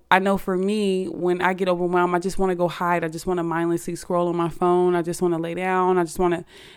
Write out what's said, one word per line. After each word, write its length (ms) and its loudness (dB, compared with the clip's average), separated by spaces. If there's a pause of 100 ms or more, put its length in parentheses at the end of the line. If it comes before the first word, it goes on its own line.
(100)
I 100 6
know 180 2
for 180 -4
me, 480 0
when 380 -2
I 100 2
get 160 -2
overwhelmed, 460 2
I 40 2
just 200 -4
wanna 160 2
go 120 0
hide. 380 0
I 40 -2
just 180 -10
wanna 160 0
mindlessly 520 -2
scroll 340 -2
on 80 -2
my 120 0
phone. 460 2
I 80 2
just 180 -6
wanna 160 2
lay 160 -4
down. 460 0
I 60 2
just 140 -6
wanna 280 0 (300)